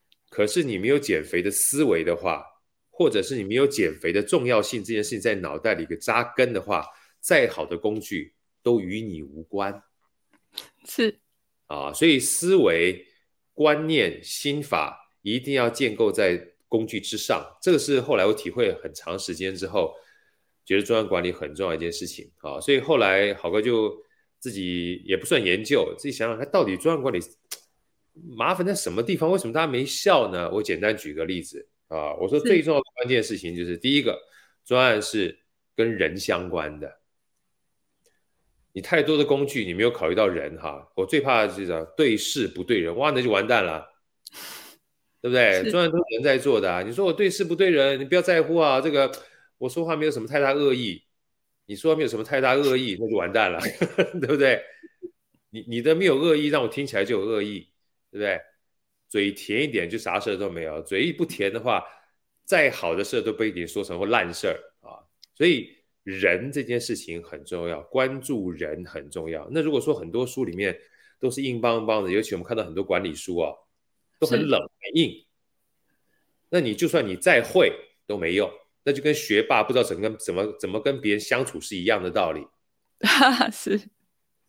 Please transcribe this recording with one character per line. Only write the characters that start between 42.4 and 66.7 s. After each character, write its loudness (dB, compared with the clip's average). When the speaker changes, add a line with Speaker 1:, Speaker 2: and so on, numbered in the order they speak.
Speaker 1:
不 -10
对 2
人， -2
哇， 2
那 0
就 0
完 2
蛋 2
了， -6
对 -4
不 2
对？ 6
Speaker 2:
是。 0
Speaker 1:
专 4
案 2
都 2
是 2
人 -2
在 4
做 4
的 0
啊， -2
你 -6
说 0
我 4
对 2
事 -2
不 -2
对 4
人， 4
你 -6
不 0
要 6
在 4
乎 0
啊， 4
这 0
个 4
我 -6
说 -4
话 -2
没 -2
有 2
什 -6
么 -8
太 0
大 4
恶 4
意， -4
你 -12
说 0
话 4
没 0
有 2
什 -2
么 -4
太 0
大 4
恶 4
意， -2
那 -4
就 0
完 0
蛋 4
了， -4
<laughs> -2
对 -2
不 2
对？ 4
你， -14
你 -4
的 4
没 2
有 6
恶 4
意， 0
让 2
我 -2
听 -6
起 -10
来 2
就 0
有 -2
恶 0
意， -8
对 -14
不 -8
对？ -2
嘴 0
甜 -4
一 -2
点， -2
就 -6
啥 -4
事 -2
儿 -2
都 -4
没 -8
有。 -8
嘴 -2
一 0
不 -2
甜 -2
的 -6
话， -2
再 4
好 -4
的 -2
事 -4
儿 2
都 -2
被 -2
你 -8
说 -6
成 -8
或 -2
烂 0
事 -6
儿 -2
啊。 -20
所 2
以 2
人 0
这 -6
件 -2